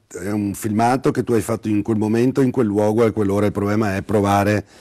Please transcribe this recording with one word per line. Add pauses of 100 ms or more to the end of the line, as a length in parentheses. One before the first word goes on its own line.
è
un
filmato
che
tu
hai
fatto
in
quel
momento,
in
quel
luogo,
a
quell'ora.
Il
problema
è
provare (160)